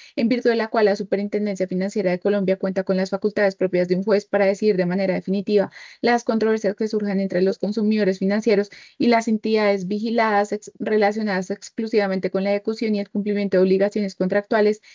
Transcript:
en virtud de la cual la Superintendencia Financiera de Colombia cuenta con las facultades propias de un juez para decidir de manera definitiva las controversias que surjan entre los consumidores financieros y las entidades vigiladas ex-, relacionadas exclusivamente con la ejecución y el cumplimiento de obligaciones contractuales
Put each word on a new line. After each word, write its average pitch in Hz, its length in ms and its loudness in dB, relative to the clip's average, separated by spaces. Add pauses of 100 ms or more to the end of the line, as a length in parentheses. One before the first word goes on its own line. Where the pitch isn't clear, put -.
(160)
en 233 120 2
virtud 247 220 2
de 233 60 2
la 220 100 -2
cual 220 200 2
la 202 100 4
Superintendencia 202 720 -4
Financiera 190 420 -2
de 180 80 -2
Colombia 196 380 0
cuenta 190 260 -4
con 190 140 0
las 190 140 -2
facultades 202 440 0
propias 185 320 0
de 180 80 0
un 185 80 -2
juez 202 220 0
para 202 220 0
decidir 202 300 2
de 180 100 0
manera 185 280 0
definitiva 190 560 0 (300)
las 240 240 0
controversias 220 500 0
que 220 140 -4
surjan 202 320 -2
entre 190 200 -2
los 190 180 0
consumidores 208 600 0
financieros 202 500 0 (300)
y - 80 2
las 226 220 2
entidades 208 580 0
vigiladas 208 640 0
ex-, - 300 -8
relacionadas 208 720 0
exclusivamente 202 800 -2
con 190 100 -2
la 202 80 0
ejecución 214 460 -2
y - 20 -2
el 202 120 -6
cumplimiento 202 480 -2
de 185 40 6
obligaciones 190 520 0
contractuales 208 680 0 (140)